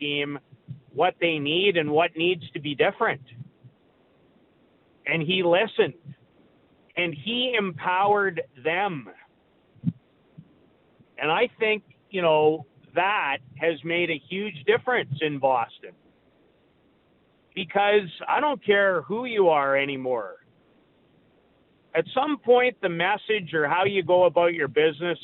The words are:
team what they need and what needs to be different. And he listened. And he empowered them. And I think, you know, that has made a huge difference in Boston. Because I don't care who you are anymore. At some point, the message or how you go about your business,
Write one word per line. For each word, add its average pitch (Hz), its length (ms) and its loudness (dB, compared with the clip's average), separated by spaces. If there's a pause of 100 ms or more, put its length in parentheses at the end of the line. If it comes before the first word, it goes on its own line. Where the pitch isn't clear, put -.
team 143 400 -4 (520)
what 170 280 0
they 165 180 0
need 170 380 0
and 151 160 0
what 165 240 2
needs 170 260 -2 (120)
to 170 40 -10
be 147 160 -8
different. 160 480 0 (1800)
And 156 160 -2
he 185 220 0
listened. 175 500 2 (1040)
And 175 160 -4
he 240 440 -4
empowered 190 800 0 (240)
them. 160 460 -4 (2000)
And 143 120 -2
I 214 180 0 (100)
think, 214 240 -2 (280)
you 185 120 -4
know, 156 440 4 (280)
that 170 440 0 (180)
has 160 180 0 (100)
made 170 260 -2
a 156 100 -6 (100)
huge 185 360 -8
difference 214 540 0
in 151 180 -2
Boston. 123 520 -2 (1600)
Because 202 540 2 (200)
I 190 120 0
don't 294 240 -2
care 196 380 2
who 220 220 -6
you 214 240 2
are 139 280 4
anymore. 127 600 -4 (1600)
At 160 100 0 (100)
some 285 240 -2
point, 247 440 4
the 185 80 0
message 180 640 -2
or 151 140 0
how 175 160 2
you 196 180 0
go 180 220 4
about 170 280 4
your 156 160 -2
business, 156 560 0